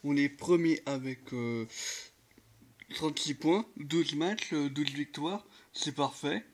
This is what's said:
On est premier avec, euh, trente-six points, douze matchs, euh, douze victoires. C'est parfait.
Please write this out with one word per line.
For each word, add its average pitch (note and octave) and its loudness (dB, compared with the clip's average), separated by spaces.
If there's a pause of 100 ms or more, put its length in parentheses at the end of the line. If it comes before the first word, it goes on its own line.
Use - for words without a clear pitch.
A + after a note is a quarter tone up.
On C#3+ 2
est C#3+ 4
premier E3 4
avec, C3 -6
euh, A#2 -2 (1300)
trente-six D3+ -2
points, F3 2
douze D3+ 0
matchs, F3+ 0
euh, C#3+ 2
douze C#3+ 0
victoires. D3 -4 (280)
C'est - -4
parfait. D3 0